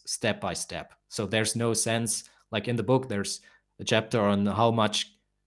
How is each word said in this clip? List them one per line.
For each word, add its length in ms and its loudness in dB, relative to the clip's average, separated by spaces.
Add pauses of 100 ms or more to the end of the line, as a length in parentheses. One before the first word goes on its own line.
step 340 -2
by 120 -4
step. 400 -8 (160)
So 180 -4
there's 300 0
no 180 0
sense, 500 -2 (280)
like, 160 -2
in 80 0
the 80 -2
book, 240 2
there's 320 -4 (400)
a 40 -10
chapter 360 2
on 260 4
how 240 4
much 400 0 (360)